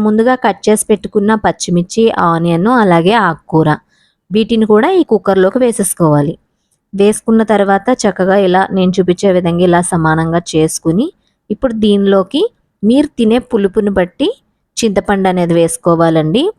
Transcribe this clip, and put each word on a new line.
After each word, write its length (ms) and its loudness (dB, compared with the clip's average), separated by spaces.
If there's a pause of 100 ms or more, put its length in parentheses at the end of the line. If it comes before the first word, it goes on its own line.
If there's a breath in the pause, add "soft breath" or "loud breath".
ముందుగా 360 2
కట్ 240 -2
చేసి 240 0
పెట్టుకున్న 380 -2 (160)
పచ్చిమిర్చి, 580 -2 (240)
ఆనియన్, 420 0 (140)
అలాగే 320 2 (120)
ఆకుకూర 420 -2 (600)
వీటిని 440 0
కూడా 160 2 (100)
ఈ 40 0 (100)
కుక్కర్లోకి 520 0
వేసేసుకోవాలి. 720 -2 (560)
వేసుకున్న 580 0
తర్వాత 380 0 (140)
చక్కగా 420 -2
ఇలా 160 2 (160)
నేను 180 0
చూపించే 400 0
విధంగా 320 0
ఇలా 140 2 (100)
సమానంగా 480 0 (140)
చేసుకుని 520 -2 (500)
ఇప్పుడు 200 -4 (100)
దీనిలోకి 560 0 (480)
మీరు 200 2 (100)
తినే 200 2 (120)
పులుపుని 480 -2
బట్టి 300 -2 (520)
చింతపండు 520 -2
అనేది 260 0
వేసుకోవాలండి. 840 0 (160)